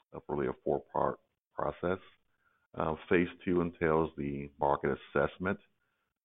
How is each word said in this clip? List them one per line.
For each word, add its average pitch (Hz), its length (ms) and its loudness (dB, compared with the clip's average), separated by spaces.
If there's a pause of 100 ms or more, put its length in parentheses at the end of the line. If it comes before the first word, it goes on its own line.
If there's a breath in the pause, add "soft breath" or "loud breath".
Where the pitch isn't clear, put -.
(140)
of 73 160 -12
really 73 180 0
a 65 60 -2 (100)
four-part 69 560 -2 (340)
process. - 460 -2 (800)
Uh, 80 180 0 (140)
phase 90 180 6 (160)
two 87 160 2
entails 82 580 2
the 71 400 -6
market 71 400 0 (160)
assessment, 90 460 0 (640)